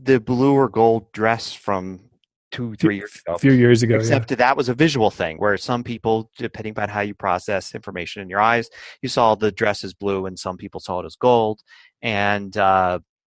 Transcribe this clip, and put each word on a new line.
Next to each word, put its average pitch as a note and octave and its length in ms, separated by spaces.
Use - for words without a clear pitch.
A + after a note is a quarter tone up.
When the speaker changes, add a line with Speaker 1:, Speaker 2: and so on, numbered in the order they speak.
Speaker 1:
the C3 100
blue B2+ 340
or C3+ 160
gold A2+ 440
dress A2 400
from F#2 460
two, A#2 240
three G#2 220
years G2+ 240
ago. - 120
Speaker 2:
A - 60
few C#3 140
years A#2+ 280
ago, A#2 140
yeah. A2 60
Speaker 1:
Except A#2 260
that B2 180
was C3 140
a A#2+ 60
visual C#3 340
thing E2 280
where G2+ 200
some B2 260
people, A2 540
depending G#2+ 340
upon G#2 180
how G#2 120
you G#2 140
process F#2 580
information F#2+ 480
in F#2+ 80
your G2 120
eyes, A#2 180
you B2+ 80
saw A#2 240
the G#2 180
dress G#2 320
as F#2 120
blue G2 320
and F#2 100
some F#2 200
people G2 220
saw F2+ 220
it E2+ 60
as D#2+ 80
gold. A2+ 460
And, G2+ 520
uh, F#2+ 440